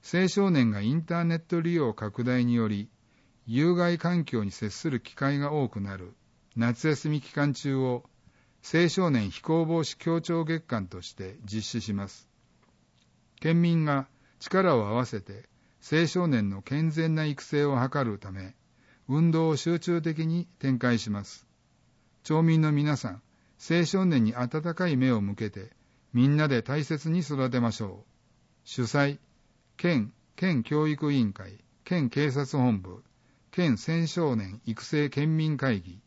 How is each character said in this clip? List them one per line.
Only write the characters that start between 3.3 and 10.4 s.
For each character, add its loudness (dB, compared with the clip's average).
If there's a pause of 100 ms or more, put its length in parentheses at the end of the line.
有 2
害 2
環 0
境 -2
に -2
接 -6
す -8
る -2
機 -16
会 0
が -4
多 0
く -6
な -8
る -16 (420)
夏 0
休 0
み 0
期 -20
間 0
中 -2
を、 -2 (540)
青 2
少 0
年 2
非 -14
行 2
防 0
止 -6
協 0
調 0